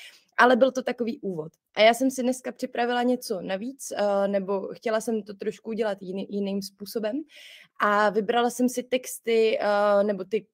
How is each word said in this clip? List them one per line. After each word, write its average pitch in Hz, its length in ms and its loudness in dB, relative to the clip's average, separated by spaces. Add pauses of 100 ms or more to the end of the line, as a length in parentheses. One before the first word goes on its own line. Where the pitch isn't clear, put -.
(380)
ale 247 180 8
byl 254 160 4
to 254 120 -8
takový 240 360 -4
úvod. 165 320 -6 (240)
A 202 60 2
já 226 120 8
jsem 262 180 0
si 262 120 -6
dneska 254 280 -4
připravila 240 520 -2
něco 240 380 -2
navíc, 190 500 -8
eh, 202 360 0
nebo 196 460 -2
chtěla 220 280 -4
jsem 220 220 -4
to 202 100 -14
trošku 202 360 -10
udělat 214 320 -4
jiný, 190 280 -8
jiným 202 320 -4
způsobem 214 600 -8 (580)
a 208 300 4
vybrala 226 400 2
jsem 247 200 0
si 247 140 -4
texty, 226 800 0
eh, 202 420 4
nebo 202 200 -2
ty 196 300 -4